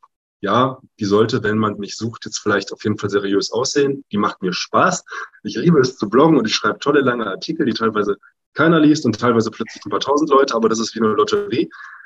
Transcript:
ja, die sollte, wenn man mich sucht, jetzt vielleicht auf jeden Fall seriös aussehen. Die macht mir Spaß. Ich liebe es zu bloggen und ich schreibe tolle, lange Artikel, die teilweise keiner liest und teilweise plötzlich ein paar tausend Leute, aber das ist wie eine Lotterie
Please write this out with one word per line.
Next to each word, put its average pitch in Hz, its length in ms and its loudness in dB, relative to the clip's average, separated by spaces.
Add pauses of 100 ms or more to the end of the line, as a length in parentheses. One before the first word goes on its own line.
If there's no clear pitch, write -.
(420)
ja, 123 360 0 (220)
die 110 60 -4
sollte, 110 380 2
wenn 107 140 0
man 104 220 -2
mich 98 180 -10
sucht, 113 280 -10
jetzt - 140 -10
vielleicht 101 320 -2
auf - 120 -14
jeden 107 140 -2
Fall 101 120 -6
seriös 98 420 0
aussehen. 139 600 -2
Die 104 60 -4
macht 101 240 -2
mir 90 120 -2
Spaß. 151 500 0 (400)
Ich 107 120 -8
liebe 151 240 4
es 127 180 0
zu 101 120 -4
bloggen 143 280 4
und 110 100 2
ich - 60 -2
schreibe - 260 -2
tolle, 143 220 2
lange 120 240 -2
Artikel, 95 400 -8
die 110 80 0
teilweise 104 440 -2 (360)
keiner 165 260 4
liest 151 260 4
und 113 140 0
teilweise 113 320 2
plötzlich - 340 -10
ein 101 40 -12
paar 101 100 -2
tausend 147 300 0
Leute, 139 260 4
aber 113 140 2
das 113 100 0
ist 110 160 -6
wie 110 40 -8
eine 110 100 2
Lotterie 107 600 0 (360)